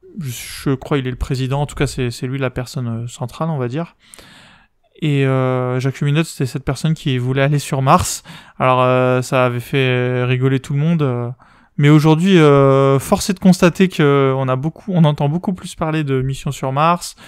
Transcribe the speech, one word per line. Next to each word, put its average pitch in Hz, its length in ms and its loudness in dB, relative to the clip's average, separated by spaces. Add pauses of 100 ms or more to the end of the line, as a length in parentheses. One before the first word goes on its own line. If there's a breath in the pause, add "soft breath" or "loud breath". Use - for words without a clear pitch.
(220)
je, - 480 -8
je 147 40 2
crois 139 260 -4
il 127 80 -6
est 127 40 -4
le 120 60 -10
président. 131 420 -4
En 147 60 -2
tout - 100 -14
cas, 147 100 0
c'est, 127 260 -6
c'est 131 160 -10
lui 131 100 -6
la 131 120 -4
personne, 123 380 -8
euh, 117 200 -8
centrale, 127 420 -8
on 160 80 -4
va 123 100 -4
dire. 151 300 -8 (1040 loud breath)
Et, 139 240 0
euh, 127 560 0
Jacques 131 160 -4
Cheminade, 143 260 0
c'était - 220 -4
cette 135 180 -8
personne 156 300 -2
qui 135 240 -2
voulait 131 240 -2
aller 143 180 2
sur 135 220 -4
Mars. 151 420 0 (340 loud breath)
Alors, 127 240 2
euh, 127 400 2
ça 127 240 0
avait 120 140 -2
fait 127 640 0
rigoler 127 380 0
tout - 100 -12
le 143 80 -2
monde. 160 220 2
Euh, 120 280 -2 (460 soft breath)
mais 143 140 4
aujourd'hui, 160 480 6
euh, 139 640 6
force - 320 -2
est - 20 -2
de 185 60 -6
constater 185 500 4
que 139 480 2
on 135 100 -2
a 127 80 0
beaucoup, 160 380 -6
on 170 100 4
entend 147 240 2
beaucoup 175 240 -4
plus - 240 -10
parler 156 300 -4
de 135 160 -2
mission 135 300 -6
sur 131 200 -6
Mars. 160 460 -2 (100 loud breath)